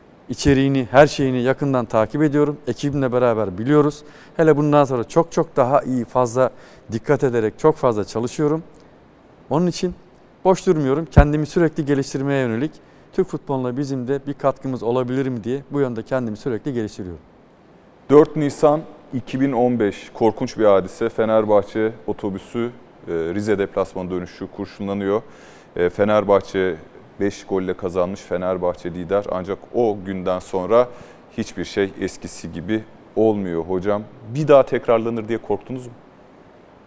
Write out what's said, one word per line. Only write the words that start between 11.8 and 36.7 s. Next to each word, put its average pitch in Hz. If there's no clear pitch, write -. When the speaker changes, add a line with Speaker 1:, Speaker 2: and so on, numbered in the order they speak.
Speaker 1:
geliştirmeye 139
yönelik 123
Türk 190
futboluna 131
bizim 135
de 135
bir 143
katkımız 131
olabilir 127
mi 123
diye 131
bu 143
yönde 120
kendimi 117
sürekli 127
geliştiriyorum. 98
Speaker 2:
Dört 147
Nisan 151
iki 131
bin 143
on 123
beş, 101
korkunç 117
bir 107
hadise. 98
Fenerbahçe 110
otobüsü, 107
e, 87
Rize 95
deplasman 92
dönüşü 90
kurşunlanıyor. 101
E, 87
Fenerbahçe 98
beş 101
golle 92
kazanmış, 92
Fenerbahçe 90
lider. 92
Ancak 92
o 110
günden 92
sonra 98
hiçbir 98
şey 98
eskisi -
gibi 90
olmuyor 101
hocam. 95
Bir 151
daha 139
tekrarlanır 117
diye 113
korktunuz 123
mu? 117